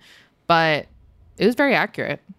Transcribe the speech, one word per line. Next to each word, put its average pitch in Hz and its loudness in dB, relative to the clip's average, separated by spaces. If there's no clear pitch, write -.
But 160 0
it - 0
was 233 2
very 277 2
accurate. 151 -4